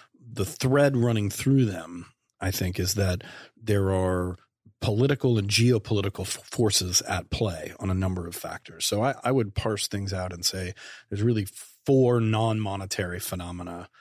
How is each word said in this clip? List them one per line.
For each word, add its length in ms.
the 180
thread 520
running 320
through 360
them, 420
I 100
think, 280
is 160
that 280
there 380
are 420
political 560
and 100
geopolitical 720
f-, 300
forces 520
at 260
play 500
on 100
a 40
number 340
of 80
factors. 500
So 160
I, 220
I 80
would 240
parse 320
things 260
out 200
and 120
say 280
there's 140
really 240
four 340
non-monetary 1000
phenomena 680